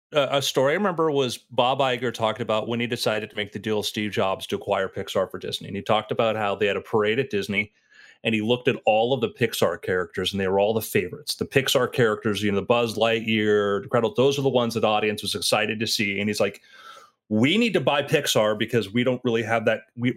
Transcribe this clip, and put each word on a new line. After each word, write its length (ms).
uh, 180
a 100
story 320
I 20
remember 340
was 280
Bob 420
Iger 340
talked 280
about 260
when 140
he 60
decided 420
to 80
make 160
the 60
deal 180
with 80
Steve 260
Jobs 360
to 100
acquire 320
Pixar 420
for 80
Disney. 280
And 100
he 40
talked 300
about 240
how 180
they 140
had 80
a 60
parade 360
at 120
Disney, 420
and 140
he 60
looked 260
at 80
all 280
of 80
the 80
Pixar 520
characters, 520
and 80
they 80
were 100
all 140
the 80
favorites. 540
The 100
Pixar 480
characters, 500
you 80
know, 80
the 60
Buzz 320
Lightyear, 840
Incredible, 300
those 240
are 40
the 80
ones 240
that 80
the 60
audience 340
was 120
excited 460
to 80
see. 320
And 100
he's 120
like, 200
"We 280
need 140
to 80
buy 240
Pixar 560
because 320
we 140
don't 180
really 200
have 200
that. 200
We, 220